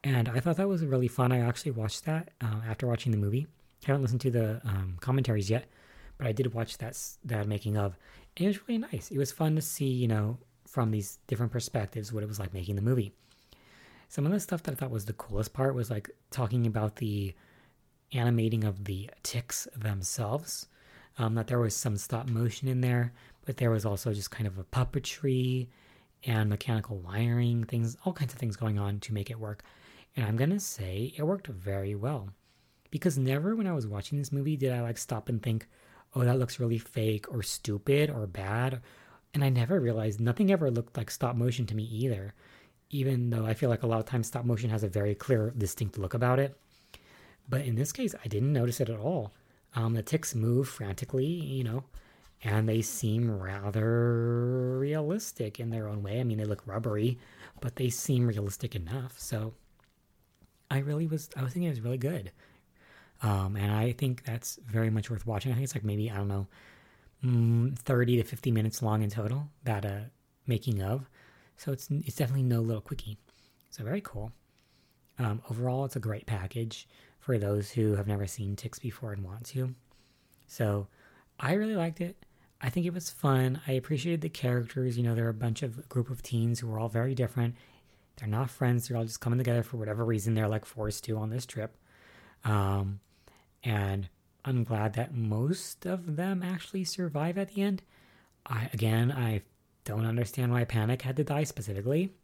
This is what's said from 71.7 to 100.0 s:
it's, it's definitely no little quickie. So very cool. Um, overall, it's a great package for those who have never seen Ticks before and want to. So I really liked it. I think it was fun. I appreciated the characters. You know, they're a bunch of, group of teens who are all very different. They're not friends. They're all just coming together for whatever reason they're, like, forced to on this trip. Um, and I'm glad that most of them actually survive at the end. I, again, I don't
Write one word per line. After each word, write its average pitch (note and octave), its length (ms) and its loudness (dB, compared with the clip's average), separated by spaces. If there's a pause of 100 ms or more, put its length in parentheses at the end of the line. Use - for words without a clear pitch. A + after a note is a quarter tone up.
it's, - 180 -8
it's C#3+ 240 -2
definitely C3 280 2
no A#2+ 180 4
little A2+ 200 0
quickie. - 360 -10 (540)
So - 120 -10
very E3+ 180 -2
cool. A2+ 300 -8 (840)
Um, A2 240 0 (100)
overall, B2+ 320 0
it's C3+ 140 -4
a - 20 -2
great A2 260 -4
package A2 600 -4 (320)
for B2 180 0
those G2+ 340 0
who G#2+ 240 4
have G2+ 120 0
never G2+ 180 0
seen G2+ 300 -4
Ticks - 240 -10
before A2+ 320 -6
and G2 140 -6
want G#2 220 -10
to. B2+ 280 -4 (720)
So G2+ 400 0 (500)
I C3+ 160 0
really G#3+ 220 2
liked E3 240 0
it. F3 160 -4 (460)
I B2+ 80 0
think E3+ 160 2
it F3 80 0
was F3 160 -6
fun. C3 580 4
I C3+ 60 2
appreciated D3+ 480 0
the D#3+ 80 -4
characters. B2 680 0
You A#2+ 60 2
know, A#2 120 4
they're A2+ 120 2
a A2+ 60 0
bunch A2+ 280 -2
of, B2 280 -6
group A#2+ 200 0
of A#2+ 140 -8
teens A#2 380 0
who A#2 100 -4
are A2 80 -2
all A#2 80 0
very A#2 260 2
different. A#2+ 420 0 (600)
They're G#2+ 140 -6
not A#2+ 200 0
friends. B2 380 2
They're A#2+ 80 -2
all A2+ 80 0
just A2+ 160 -6
coming A#2+ 180 2
together A#2+ 260 2
for A#2+ 120 -6
whatever G#2+ 300 -2
reason A2+ 280 2
they're, A2 140 4
like, A2 180 0
forced G#2+ 380 -4
to A2 140 -2
on G#2+ 120 -2
this A#2+ 160 -4
trip. A2 300 -8 (680)
Um, G2 560 2 (640)
and G2 440 0 (380)
I'm B2 180 2
glad A2 300 0
that B2 200 -2
most A#2 720 -2
of F3 300 -4
them F3+ 260 -2
actually F3+ 440 -4
survive E3+ 520 -2
at G3 160 -2
the G3+ 80 0
end. G3 220 0 (600)
I, A#2 260 -2
again, A2+ 400 4
I A2+ 300 0 (420)
don't A2 220 0